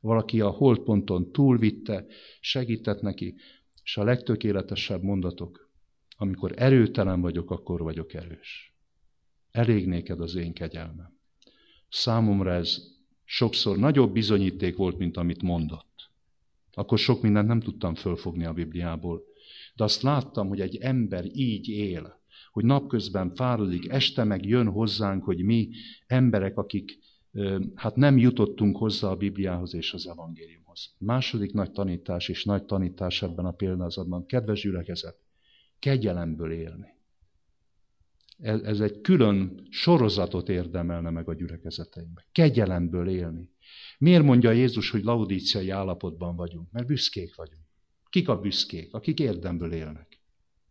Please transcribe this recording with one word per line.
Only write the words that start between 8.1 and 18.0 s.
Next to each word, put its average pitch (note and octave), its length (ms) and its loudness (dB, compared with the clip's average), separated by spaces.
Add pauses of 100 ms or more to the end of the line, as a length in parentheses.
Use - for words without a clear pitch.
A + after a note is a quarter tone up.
erős. - 640 -16 (760)
Elég A2+ 360 4
néked F2 320 -4
az E2+ 160 -6
én E2+ 180 -6
kegyelmem. E2 640 -12 (720)
Számomra G2+ 640 2
ez - 380 -4 (340)
sokszor - 520 0
nagyobb B2+ 340 4
bizonyíték F#2+ 640 2
volt, F#2 220 0
mint F2 200 -2
amit F2 240 -2
mondott. E2 680 -4 (640)
Akkor - 240 0
sok A#2 240 2
mindent G#2 260 4
nem A#2 120 4
tudtam F2 360 -6
fölfogni E2+ 500 -4